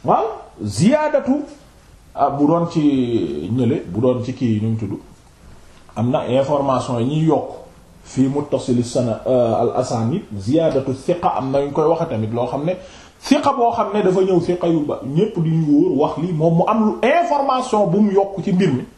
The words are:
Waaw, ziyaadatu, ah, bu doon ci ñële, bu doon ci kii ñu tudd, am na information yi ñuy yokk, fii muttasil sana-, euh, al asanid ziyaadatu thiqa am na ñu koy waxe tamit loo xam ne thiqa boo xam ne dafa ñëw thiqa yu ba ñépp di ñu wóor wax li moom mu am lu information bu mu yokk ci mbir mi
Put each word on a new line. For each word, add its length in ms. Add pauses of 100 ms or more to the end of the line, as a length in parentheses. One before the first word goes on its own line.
Waaw, 220 (360)
ziyaadatu, 800 (720)
ah, 160
bu 160
doon 240
ci 800
ñële, 340
bu 140
doon 240
ci 100
kii 280
ñu 160
tudd, 200 (1000)
am 140
na 180
information 720
yi 60
ñuy 200
yokk, 240 (540)
fii 240
muttasil 560
sana-, 420
euh, 340
al 160
asanid 460 (160)
ziyaadatu 560
thiqa 420
am 140
na 100
ñu 120
koy 120
waxe 240
tamit 240
loo 140
xam 180
ne 80 (500)
thiqa 340
boo 160
xam 220
ne 80
dafa 180
ñëw 200
thiqa 280
yu 180
ba 180
ñépp 380
di 80
ñu 200
wóor 300
wax 220
li 100
moom 260
mu 80
am 200
lu 60 (100)
information 880
bu 100
mu 120
yokk 320
ci 80
mbir 200
mi 120 (140)